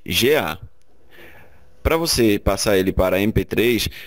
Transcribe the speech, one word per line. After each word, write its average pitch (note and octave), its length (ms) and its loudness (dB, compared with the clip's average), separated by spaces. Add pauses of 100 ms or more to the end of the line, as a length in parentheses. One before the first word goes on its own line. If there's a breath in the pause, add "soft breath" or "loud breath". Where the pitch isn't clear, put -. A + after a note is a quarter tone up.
G A#2 300 2
A. F2+ 240 -4 (1200 loud breath)
Pra D#3 160 0
você A#2+ 400 2
passar G2 400 0
ele F#2 160 2
para F#2 260 0
M G#2+ 140 0
P G2 100 -2
três, G#2 460 0 (180 loud breath)